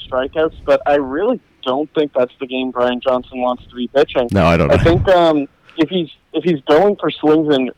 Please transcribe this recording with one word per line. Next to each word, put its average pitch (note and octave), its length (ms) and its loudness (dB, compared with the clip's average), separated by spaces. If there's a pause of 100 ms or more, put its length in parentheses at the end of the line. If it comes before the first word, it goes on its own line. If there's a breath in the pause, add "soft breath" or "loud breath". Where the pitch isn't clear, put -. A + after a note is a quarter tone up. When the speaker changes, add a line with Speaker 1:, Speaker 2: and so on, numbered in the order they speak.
Speaker 1:
strikeouts, C3+ 460 -4 (100)
but C#3 220 2
I D3 80 2
really D3+ 440 -2 (240)
don't C#3 300 -4
think D3 200 -2
that's B2 260 -2
the C3+ 80 -10
game B2+ 240 -6
Brian B2 300 -2
Johnson B2+ 400 -4
wants B2 260 -4
to - 80 -20
be B2 140 -8
pitching. C#3 420 0
Speaker 2:
No, F#2+ 140 2
I E2+ 120 4
don't D2+ 140 2
Speaker 1:
I - 60 4
Speaker 2:
know. G#2 60 2
Speaker 1:
think, E3+ 260 2
um, E3 380 4 (300)
if D#4+ 120 0
he's, F3 200 -4 (240)
if D#3 100 -4
he's D#3 180 0
going F#3+ 340 4
for E3+ 160 -4
swings D#3 420 2
and C3 240 0